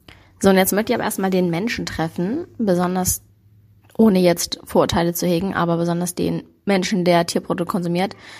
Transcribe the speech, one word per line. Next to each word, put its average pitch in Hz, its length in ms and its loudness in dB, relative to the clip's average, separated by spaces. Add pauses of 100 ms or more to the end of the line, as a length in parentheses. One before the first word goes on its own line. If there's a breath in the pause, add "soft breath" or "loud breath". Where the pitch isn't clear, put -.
(400 loud breath)
So, 196 100 4
und 190 60 6
jetzt 185 160 2
möchte 220 220 0
ich - 20 2
aber 226 80 -2
erstmal 196 260 -4
den 185 200 0
Menschen 180 360 -4
treffen, 180 600 -6 (100)
besonders 180 640 -2 (760)
ohne 214 220 6
jetzt 175 440 2
Vorurteile 170 500 2
zu 170 140 -4
hegen, 180 260 0
aber 170 240 0
besonders 170 380 -2
den 170 280 -2 (220)
Menschen, 185 400 0
der 170 220 4
Tierprodukte 175 440 -4
konsumiert, 175 440 -2 (240 loud breath)